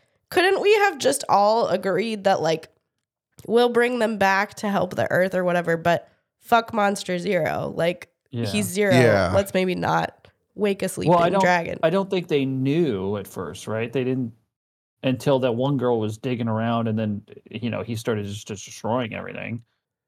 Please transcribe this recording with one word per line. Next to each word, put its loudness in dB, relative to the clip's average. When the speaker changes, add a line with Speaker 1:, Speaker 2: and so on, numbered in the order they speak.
Speaker 1:
couldn't 2
we 6
have 4
just 0
all 4
agreed -2
that, 4
like, -2
we'll 4
bring 0
them 0
back 0
to -6
help -2
the -2
Earth 0
or 0
whatever, 0
but 0
fuck 2
Monster -2
Zero? -2
Like, -2
Speaker 2:
Yeah. -4
Speaker 1:
he's -2
Zero. 0
Speaker 3:
Yeah. 4
Speaker 1:
Let's 0
maybe 0
not -4
wake -2
a -2
sleeping 0
Speaker 2:
Well, 6
I 4
don't, 0
Speaker 1:
dragon. 2
Speaker 2:
I 4
don't 0
think -4
they 2
knew 0
at -8
first, -10
right? -4
They 0
didn't -2
until 2
that 0
one 0
girl 2
was -4
digging -4
around, 0
and -2
then, -4
you -8
know, -6
he -8
started -4
just, -12
just -12
destroying -4
everything. -10